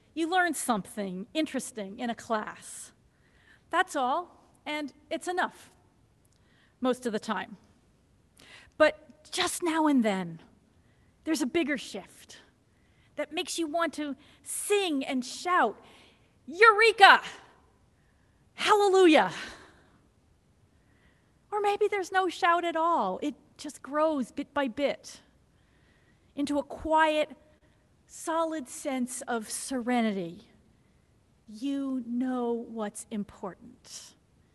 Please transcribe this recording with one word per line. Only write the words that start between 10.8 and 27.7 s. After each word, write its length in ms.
there's 180
a 60
bigger 320
shift 580
that 180
makes 240
you 80
want 300
to 200
sing 600
and 220
shout, 580
"Eureka! 800
Hallelujah!" 800
Or 80
maybe 280
there's 240
no 180
shout 340
at 120
all. 480
It 120
just 240
grows 500
bit 220
by 140
bit 540
into 240
a 40
quiet, 720